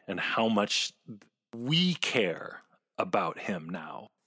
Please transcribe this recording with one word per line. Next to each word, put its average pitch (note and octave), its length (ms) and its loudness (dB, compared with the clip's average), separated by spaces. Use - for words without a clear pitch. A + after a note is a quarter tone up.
and F#2 120 -4
how A2+ 300 2
much G#2 420 2
we E3 400 4
care - 680 0
about F#2 400 0
him E2 320 -6
now. E2 380 -10